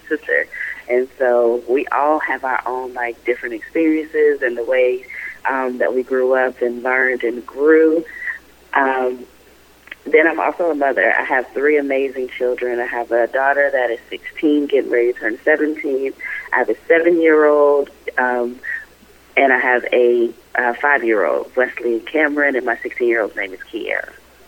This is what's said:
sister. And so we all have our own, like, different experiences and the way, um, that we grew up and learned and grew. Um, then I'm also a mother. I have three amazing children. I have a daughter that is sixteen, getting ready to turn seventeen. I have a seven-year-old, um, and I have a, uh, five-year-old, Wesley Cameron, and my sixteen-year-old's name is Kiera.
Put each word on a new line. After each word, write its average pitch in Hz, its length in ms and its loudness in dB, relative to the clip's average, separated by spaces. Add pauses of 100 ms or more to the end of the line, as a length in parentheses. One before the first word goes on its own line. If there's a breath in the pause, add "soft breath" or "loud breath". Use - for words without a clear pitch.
sister. - 380 -2 (440 loud breath)
And 127 280 0
so 120 500 4
we 127 200 2
all 147 320 2
have 131 260 -6
our 127 200 -2
own, 127 280 -6
like, 120 320 -8
different 120 300 -4
experiences 156 840 0
and 120 160 -2
the 120 60 -4
way, 127 420 0 (440 loud breath)
um, 127 300 -2
that 107 140 0
we 127 100 0
grew 127 300 2
up 127 280 0
and 120 220 -2
learned 127 400 0
and 120 220 -4
grew. 160 600 4 (680 loud breath)
Um, 131 520 0 (800)
then 160 200 -2
I'm 165 140 -2
also 151 320 -2
a 147 40 -2
mother. 123 380 0
I 131 100 -2
have 131 280 -4
three 147 260 0
amazing 135 520 -4
children. 123 500 -4
I 123 60 -4
have 120 260 -6
a 117 160 2
daughter 139 420 0
that 127 200 -2
is 113 100 -6 (100)
sixteen, 147 580 -2
getting 135 220 0
ready 120 220 2
to - 80 -4
turn 113 240 -6
seventeen. 147 720 0 (400 loud breath)
I 127 60 2
have 120 100 0
a 107 60 0 (120)
seven-year-old, 156 1000 4 (280)
um, 123 400 0 (800 loud breath)
and 135 160 4
I 127 60 4
have 127 340 2
a, 120 420 4 (220)
uh, 123 200 0
five-year-old, 113 800 0
Wesley 120 420 -2
Cameron, 147 560 -2
and 123 100 -4
my 117 120 -2
sixteen-year-old's 117 580 -2
name 98 160 -8
is 92 80 -16
Kiera. - 540 -8 (340)